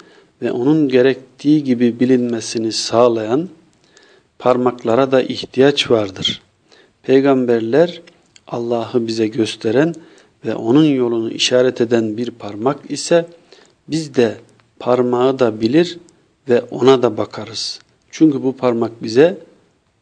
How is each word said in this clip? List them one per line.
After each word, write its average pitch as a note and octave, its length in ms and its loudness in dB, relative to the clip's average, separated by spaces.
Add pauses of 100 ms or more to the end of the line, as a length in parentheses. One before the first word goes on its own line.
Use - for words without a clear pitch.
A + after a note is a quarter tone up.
(420)
ve B2 100 -4
onun C#3 380 2
gerektiği C3+ 760 2
gibi A#2+ 360 0
bilinmesini A#2+ 720 0
sağlayan A#2 800 0 (920)
parmaklara B2 720 0
da C3 100 2
ihtiyaç C3 720 0
vardır. F#2+ 500 -2 (600)
Peygamberler C3 1000 2 (460)
Allah'ı A#2 600 -4
bize A2+ 200 -2
gösteren A2+ 680 -2 (500)
ve A2 100 -4
onun B2 300 2
yolunu A#2+ 460 -2
işaret B2+ 500 0
eden A2+ 360 0
bir A#2+ 140 -6
parmak A2 600 -8
ise E3 340 0 (640)
biz D3 280 -6
de A2+ 220 0 (420)
parmağı B2 600 0
da A2 220 0
bilir D3+ 380 0 (500)
ve A#2+ 120 2
ona B2+ 400 2
da A2 160 0
bakarız. G#2+ 600 -10 (320)
Çünkü C#3 320 2
bu C3 140 -4
parmak A#2 460 -2
bize C#3 340 2 (640)